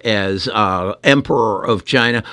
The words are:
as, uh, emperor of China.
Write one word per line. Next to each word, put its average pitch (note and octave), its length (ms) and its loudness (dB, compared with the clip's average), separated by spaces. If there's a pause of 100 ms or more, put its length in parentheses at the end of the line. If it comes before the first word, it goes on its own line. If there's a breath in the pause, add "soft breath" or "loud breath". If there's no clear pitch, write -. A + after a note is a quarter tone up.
as, G2+ 460 -2
uh, F#2+ 460 -2 (100)
emperor B2+ 600 2
of A2 200 0
China. A#2+ 360 2 (120)